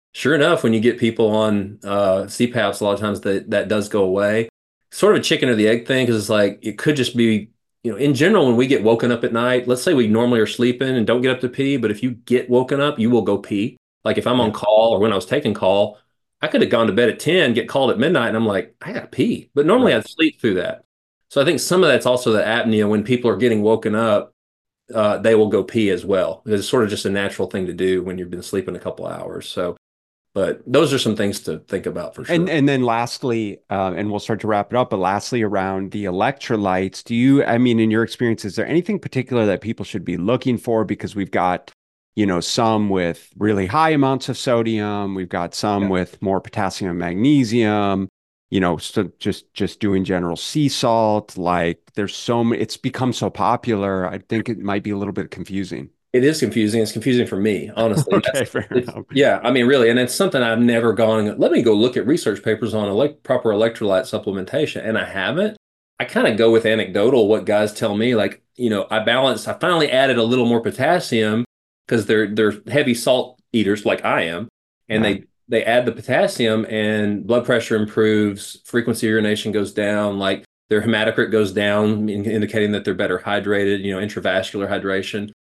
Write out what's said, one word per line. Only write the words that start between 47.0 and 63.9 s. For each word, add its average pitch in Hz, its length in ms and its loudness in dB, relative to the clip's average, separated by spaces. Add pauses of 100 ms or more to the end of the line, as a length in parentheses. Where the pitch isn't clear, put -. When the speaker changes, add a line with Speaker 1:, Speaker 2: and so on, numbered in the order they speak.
Speaker 2:
you 98 80 0
know, 87 180 2
so - 400 -4
just, - 380 -8
just 95 240 -4
doing 95 240 0
general 87 320 -2
sea 151 340 -2
salt, 110 720 0
like, 87 400 0 (160)
there's 101 200 -4
so 117 280 -2
ma-, 117 120 0
it's - 220 -6
become 127 360 -4
so 101 180 -4
popular. 98 760 -2
I 95 120 -10 (100)
think 110 180 -2
it 113 120 -6
might 101 240 -4
be 104 80 -6
a 101 60 -4
little 101 140 -4
bit 95 200 -8
confusing. 92 580 -8 (220)
Speaker 1:
It 127 120 4
is 156 160 2
confusing. 110 440 0
It's 104 80 -2
confusing 120 340 0
for 107 120 -4
me, 104 380 -2
honestly. 113 380 0
Speaker 2:
<laughs> 196 40 4
Okay, - 140 0
Speaker 1:
That's, 135 200 -2
Speaker 2:
fair 127 180 -6
Speaker 1:
it's, 123 180 -2
Speaker 2:
enough. - 240 -12
Speaker 1:
yeah, 131 320 4
I 117 60 0
mean, 127 160 4
really, 123 240 6
and 120 80 4
it's 127 160 0
something 156 300 0
I've 117 160 0
never 120 340 4
gone, 110 460 2
"Let 170 120 2
me 240 120 4
go 113 100 6
look 117 240 2
at 92 80 -2
research 117 380 0
papers 110 320 -2
on 107 140 -2
elec-, 135 340 -2
proper 123 260 0
electrolyte 104 560 0